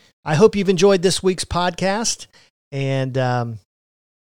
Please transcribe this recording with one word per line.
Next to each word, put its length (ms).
I 120
hope 180
you've 140
enjoyed 340
this 200
week's 240
podcast, 800
and, 480
um, 400